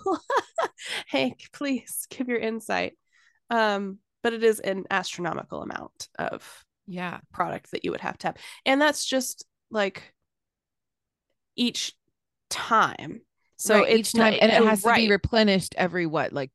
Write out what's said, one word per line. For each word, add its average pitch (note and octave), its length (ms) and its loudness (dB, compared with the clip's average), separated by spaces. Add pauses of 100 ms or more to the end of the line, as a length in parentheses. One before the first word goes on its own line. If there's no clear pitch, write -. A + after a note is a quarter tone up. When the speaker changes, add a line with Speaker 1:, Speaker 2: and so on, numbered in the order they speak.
Speaker 1:
know. F#4 120 0 (460)
Speaker 2:
<laughs> - 440 -8
Hank, C4 440 -4
please - 580 -6
give B3 200 -8
your A#3+ 100 0
insight. G#3+ 580 -4 (520)
Um, G3+ 480 0 (260)
but A#3 80 2
it A3+ 140 -4
is A3 160 4
an F#3+ 280 -4
astronomical F3+ 720 -4
amount - 460 -12 (100)
of - 460 -8 (240)
Speaker 1:
Yeah. F3+ 320 -10 (140)
Speaker 2:
product - 380 -6
that - 120 -20
you F2 80 -4
would - 80 -6
have - 200 -8
to - 80 -4
have. - 100 -6 (280)
And C4+ 160 4
that's D4 240 2
just, - 400 -4 (240)
like, G3+ 440 -4 (1400)
each - 380 -4 (560)
time. F3+ 720 -2 (360)
So G#3 220 2
Speaker 1:
Right, - 100 4
Speaker 2:
it's A3+ 100 6
Speaker 1:
each G#3+ 140 -4
time, A3+ 200 4
Speaker 2:
not, - 80 2
Speaker 1:
and A3 100 6
it A3 100 6
Speaker 2:
uh, A3+ 40 8
Speaker 1:
has G#3+ 160 4
to - 60 2
be - 40 4
Speaker 2:
right. A3+ 180 4
Speaker 1:
replenished G3+ 680 2
every, F3 280 0
what, D3+ 280 -2
like, C3+ 220 -6